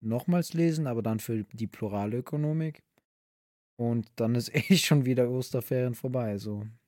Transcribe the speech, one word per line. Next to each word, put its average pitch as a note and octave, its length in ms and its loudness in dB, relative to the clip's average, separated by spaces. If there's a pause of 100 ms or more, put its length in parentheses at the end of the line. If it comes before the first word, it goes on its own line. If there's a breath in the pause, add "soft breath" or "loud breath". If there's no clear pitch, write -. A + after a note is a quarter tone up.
nochmals B2+ 500 0
lesen, E3 340 2
aber A#2 160 -2
dann A2 180 0
für A2+ 240 -2
die A2+ 220 -8
Pluralökonomik. B2+ 1160 -2 (920)
Und A#2 280 0 (100)
dann A#2 200 2
ist - 180 -2
<laughs> - 0 -
eh F3 220 4
schon D3 300 4
wieder B2 240 4
Osterferien B2+ 640 -2
vorbei, A#2+ 440 -2
so G#2 260 -8 (240)